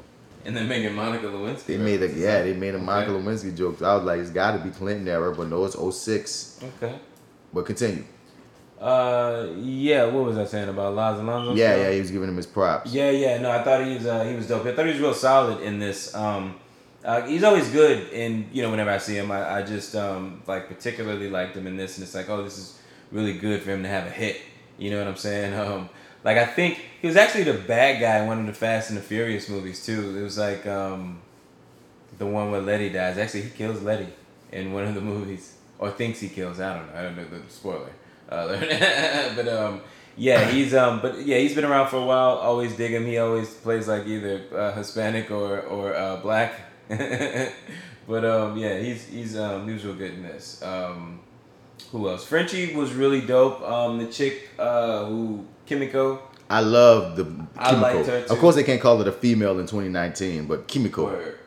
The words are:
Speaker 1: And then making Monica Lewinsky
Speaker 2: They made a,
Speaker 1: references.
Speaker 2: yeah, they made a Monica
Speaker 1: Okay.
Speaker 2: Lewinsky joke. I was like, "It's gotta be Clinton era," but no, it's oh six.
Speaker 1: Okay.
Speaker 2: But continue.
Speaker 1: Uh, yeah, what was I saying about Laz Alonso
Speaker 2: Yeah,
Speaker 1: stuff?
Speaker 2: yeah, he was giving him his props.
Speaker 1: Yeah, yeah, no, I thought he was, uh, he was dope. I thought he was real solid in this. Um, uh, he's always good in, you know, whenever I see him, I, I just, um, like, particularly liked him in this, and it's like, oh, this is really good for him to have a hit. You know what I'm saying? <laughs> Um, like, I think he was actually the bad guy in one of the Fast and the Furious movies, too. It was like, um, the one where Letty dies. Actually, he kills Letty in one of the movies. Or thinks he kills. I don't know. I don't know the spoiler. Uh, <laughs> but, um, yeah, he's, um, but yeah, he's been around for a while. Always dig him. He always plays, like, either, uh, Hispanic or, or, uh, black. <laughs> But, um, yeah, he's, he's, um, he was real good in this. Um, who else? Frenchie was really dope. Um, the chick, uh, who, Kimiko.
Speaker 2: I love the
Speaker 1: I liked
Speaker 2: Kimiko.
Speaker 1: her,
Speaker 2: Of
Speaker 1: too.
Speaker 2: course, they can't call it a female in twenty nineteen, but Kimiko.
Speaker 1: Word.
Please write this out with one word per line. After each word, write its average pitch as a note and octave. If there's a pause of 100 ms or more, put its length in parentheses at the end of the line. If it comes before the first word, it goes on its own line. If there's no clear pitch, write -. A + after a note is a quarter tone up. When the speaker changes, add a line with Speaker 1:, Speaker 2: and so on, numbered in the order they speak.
(460)
Speaker 1:
And A#2
then A2
making A2
Monica A2+
Lewinsky G2+
Speaker 2:
They E2+
made G#2
a, F#2
Speaker 1:
references. D#2+
Speaker 2:
yeah, G2+
they F#2
made F#2+
a F#2+
Monica G2+
Speaker 1:
Okay. F#2+
Speaker 2:
Lewinsky G2
joke. F2
I F#2+
was F#2
like, F2
"It's F2
gotta G2
be F2+
Clinton G2
era," E2+
but E2
no, F2+
it's F#2
oh F#2
six. - (240)
Speaker 1:
Okay. A#2+ (580)
Speaker 2:
But F2
continue. G#2 (760)
Speaker 1:
Uh, B2 (120)
yeah, C3
what C3
was A2+
I G#2
saying G2+
about G2
Laz G#2+
Alonso A#2+
Speaker 2:
Yeah, A2
Speaker 1:
stuff? F#2+
Speaker 2:
yeah, F#2+
he G2
was F#2
giving F#2+
him F2+
his F2
props. F#2+
Speaker 1:
Yeah, C#3
yeah, C3+
no, B2
I A#2+
thought C3
he C3
was, A#2
uh, A2+
he A#2+
was A2
dope. A2
I B2
thought D#3
he E3
was C#3
real D3
solid C3
in G#2
this. G2+
Um, G2+ (500)
uh, A#2
he's E3
always F#3+
good C3+
in, A2+
you B2+
know, A2
whenever G#2+
I G2
see G#2
him, G2+
I, G2
I G2+
just, G2+
um, F#2+
like, F#2
particularly G#2
liked F#2
him F#2
in F#2
this, F#2+
and F#2+
it's F#2+
like, G2
oh, G#2
this G2
is F#2+ (320)
really G#2
good G2+
for F#2+
him F#2+
to F#2+
have F#2
a -
hit. F2+ (420)
You G2+
know G2+
what G2+
I'm F#2+
saying? G2+
<laughs> G#2
Um, G2 (340)
like, A2
I A#2
think F3 (220)
he E3+
was E3
actually G#3+
the C#3+
bad A#2
guy A2+
in G#2+
one A2
of A2
the G#2
Fast A2+
and G#2
the G2
Furious G#2+
movies, F#2
too. G#2
It -
was G2+
like, G2+
um, F#2+ (1000)
the G#2
one G#2
where G2+
Letty G#2
dies. F#2
Actually, G#2+
he A2+
kills A2
Letty G#2 (460)
in F#2+
one G2
of G#2
the G2
movies. G2+ (240)
Or G2+
thinks A#2
he G2
kills. F2+
I F#2
don't D#2
know. E2+
I -
don't F2+
know E2+
the E2+ (100)
spoiler. D2+ (400)
Uh, E2+
<laughs> D3
but, A#2
um, G#2+ (340)
yeah, A2+
he's, C3
um, A#2+
but -
yeah, C3+
he's C#3+
been D3
around C#3
for C3
a B2+
while. B2+
Always A#2+
dig A#2
him. A#2
He A#2
always A2+
plays, A2+
like, G#2
either, G2+ (140)
uh, G2+
Hispanic G#2+
or, G2+
or, G2
uh, F#2+
black. A2 (340)
<laughs> B2 (560)
But, A2+
um, G#2+
yeah, G#2
he's, A2+
he's, A2
um, G#2
he A2
was G#2
real G2
good F2+
in F2+
this. D2+
Um, F2 (720)
who G#2
else? F2+
Frenchie F3
was C#3
really C3+
dope. B2+
Um, A#2
the A2+
chick, C3+ (100)
uh, A#2
who, A2 (200)
Kimiko. C3+ (280)
Speaker 2:
I G#2+
love A2
the F2+ (340)
Speaker 1:
I B2+
liked B2
Speaker 2:
Kimiko. E2
Speaker 1:
her, B2
Speaker 2:
Of B2
Speaker 1:
too. A2+
Speaker 2:
course, E3
they C#3+
can't B2+
call A#2
it G2+
a F#2+
female G#2+
in F2+
twenty G2+
nineteen, F2
but -
Kimiko. G#2
Speaker 1:
Word. E2+